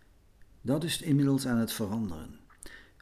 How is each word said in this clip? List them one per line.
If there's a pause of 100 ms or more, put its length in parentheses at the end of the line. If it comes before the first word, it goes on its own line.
(600)
Dat
is
inmiddels
aan
het
veranderen, (640)